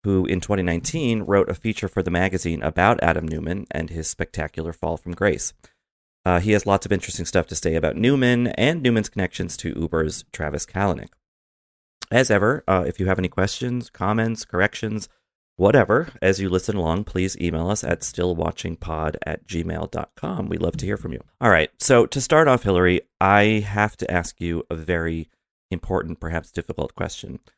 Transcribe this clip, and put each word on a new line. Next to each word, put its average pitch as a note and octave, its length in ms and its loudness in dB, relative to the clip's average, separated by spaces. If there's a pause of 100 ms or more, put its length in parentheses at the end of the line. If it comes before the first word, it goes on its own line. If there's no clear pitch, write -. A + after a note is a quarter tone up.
who F#2+ 220 2
in F#2 140 0
twenty G2 240 -2
nineteen A2 600 -2
wrote G2 260 4
a F2+ 60 -4
feature G#2+ 320 -4
for - 140 -2
the F2 100 -2
magazine F2 520 0
about F2+ 400 2
Adam D#2+ 240 0
Newman D#2+ 420 -6
and D#2+ 200 -6
his E2 180 -8
spectacular D#2+ 680 -6
fall E2 240 -4
from F2 160 -10
grace. F#2+ 400 -2 (720)
Uh, F2+ 160 4
he G2+ 100 2
has G#2 140 2
lots G2 200 2
of F#2+ 60 -4
interesting F2+ 340 -4
stuff E2+ 220 0
to E2+ 80 -10
say D#2+ 200 0
about D#2+ 200 0
Newman B2 520 2
and D3 340 0
Newman's A#2 260 2
connections F#2 480 -4
to - 140 -8
Uber's D#2 640 -2
Travis D2 320 -6
Kalanick. F#2+ 420 -2 (1040)
As B2 180 4
ever, A2 380 2
uh, F#2 180 2
if E2+ 140 -4
you F#2+ 60 0
have F#2 120 2
any F2+ 120 -2
questions, A#2+ 600 -4
comments, A2 540 -2
corrections, G#2+ 640 -2 (480)
whatever, A#2+ 540 4 (120)
as F#2+ 200 2
you G2 80 -2
listen F#2 260 0
along, F2+ 300 0
please F#2+ 340 -2
email E2+ 300 0
us G#2 120 0
at E2+ 200 -2
stillwatchingpod E2 1120 -4 (100)
at - 220 -8
gmail E2 420 -6
dot - 280 -8
com. F3 320 -6
We F2 80 -4
love E2+ 200 -2
to - 80 -6
hear G2+ 120 -4
from D#2+ 160 -10
you. - 100 -12 (160)
All B2 100 4
right, D#2+ 300 4
so - 260 6
to - 140 -6
start D#3 300 4
off, B2+ 140 4
Hillary, F2+ 380 4 (200)
I G#2 440 4
have G#2 320 -2
to - 140 -6
ask F2 300 -2
you E2+ 280 -4
a E2 60 -4
very E2 540 -2 (420)
important, E2+ 480 -4
perhaps E2 320 -6
difficult - 420 -6
question. - 460 -8 (180)